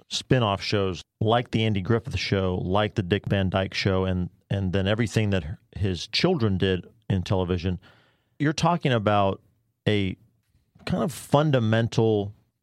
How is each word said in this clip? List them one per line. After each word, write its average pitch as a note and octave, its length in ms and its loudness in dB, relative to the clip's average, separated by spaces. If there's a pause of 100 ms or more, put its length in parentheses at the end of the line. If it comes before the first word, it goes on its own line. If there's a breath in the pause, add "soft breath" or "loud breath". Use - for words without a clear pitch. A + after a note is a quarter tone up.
spin-off A2 520 0
shows F#2+ 400 -2 (180)
like A#2 320 0
The A2 140 0
Andy G2+ 160 0
Griffith A2+ 360 -2
Show, F#2+ 460 -2
like G2+ 320 0
The G#2 80 -2
Dick F#2 240 0
Van G2 220 0
Dyke F#2+ 240 -2
Show, F#2+ 320 0
and, F#2 240 -2 (200)
and G2 240 -2
then F#2+ 140 0
everything G#2+ 440 0
that F#2+ 120 0 (320)
his F#2 320 -4
children A2+ 500 0
did F#2 280 0 (240)
in F#2 140 0
television, F#2 560 -2 (600 soft breath)
you're D3 140 0
talking D#3+ 380 0
about G2+ 500 2 (460)
a G2+ 300 0 (680)
kind G#3 180 -2
of F#3 80 -2
fundamental A2+ 1200 2 (300)